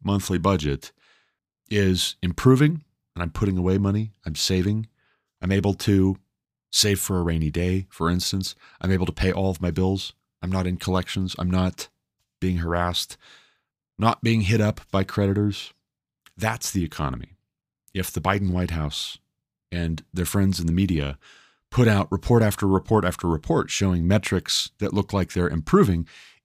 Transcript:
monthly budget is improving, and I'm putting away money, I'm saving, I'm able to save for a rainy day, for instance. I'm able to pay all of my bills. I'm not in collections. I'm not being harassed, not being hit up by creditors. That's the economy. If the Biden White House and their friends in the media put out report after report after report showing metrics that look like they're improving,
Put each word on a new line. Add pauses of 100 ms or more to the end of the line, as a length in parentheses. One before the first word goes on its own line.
monthly
budget (800)
is
improving, (300)
and
I'm
putting
away
money, (120)
I'm
saving, (520)
I'm
able
to (540)
save
for
a
rainy
day,
for
instance. (260)
I'm
able
to
pay
all
of
my
bills. (260)
I'm
not
in
collections.
I'm
not (520)
being
harassed, (800)
not
being
hit
up (100)
by
creditors. (600)
That's
the
economy. (560)
If
the
Biden
White
House (520)
and (120)
their
friends
in
the
media (520)
put
out
report
after
report
after
report
showing
metrics
that
look
like
they're
improving, (360)